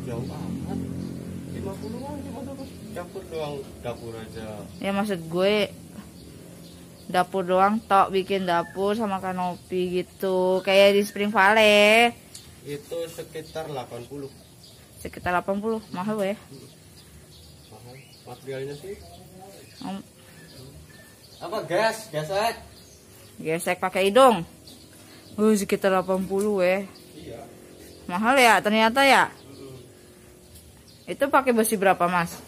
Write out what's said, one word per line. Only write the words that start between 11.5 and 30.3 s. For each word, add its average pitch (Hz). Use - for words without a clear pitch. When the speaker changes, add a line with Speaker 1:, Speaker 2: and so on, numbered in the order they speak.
Speaker 1:
Itu 147
sekitar 156
delapan 120
puluh. 135
Speaker 2:
Sekitar -
delapan 196
puluh, 220
mahal 202
ya? 196
Speaker 1:
Mahal. 120
Materialnya 131
sih. 196
Speaker 2:
Om. 196
Speaker 1:
Apa, 165
gas? 220
Gesek? 190
Speaker 2:
Gesek 170
pakai 190
hidung. 214
Uh, 214
sekitar 196
delapan 185
puluh 196
ya. 190
Speaker 1:
Iya. -
Speaker 2:
Mahal 220
ya 220
ternyata 220
ya? 226
Speaker 1:
Mm-mm. -